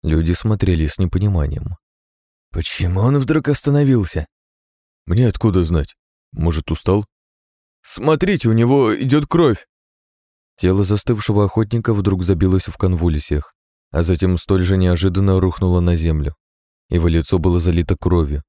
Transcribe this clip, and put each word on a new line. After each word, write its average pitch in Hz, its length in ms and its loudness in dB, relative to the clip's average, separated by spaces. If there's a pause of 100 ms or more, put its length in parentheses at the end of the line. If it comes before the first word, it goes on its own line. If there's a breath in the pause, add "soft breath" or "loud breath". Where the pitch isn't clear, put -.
Люди 80 320 0
смотрели 92 520 0
с - 120 -6
непониманием. 90 760 -2 (760)
«Почему 90 500 -4
он 135 160 2
вдруг 151 320 0
остановился?» 135 760 0 (800)
«Мне 117 220 2
откуда 95 360 2
знать? 78 320 -2 (360)
Может, 80 400 -2
устал?» 98 340 0 (760)
«Смотрите, 156 680 0
у 113 60 2
него 120 420 2
идет 143 320 0
кровь!» 160 400 0 (880)
Тело 95 280 2
застывшего 104 640 0
охотника 110 480 -2
вдруг 98 300 -2
забилось 92 440 0
в - 100 -12
конвульсиях, 80 800 -2 (360)
а 82 120 -2
затем 90 340 0
столь 92 260 0
же 92 140 0
неожиданно 92 640 2
рухнуло 90 400 0
на 87 160 2
землю. 80 400 -2 (540)
Его 85 180 0
лицо 82 320 0
было 87 200 2
залито 85 380 0
кровью. 78 520 0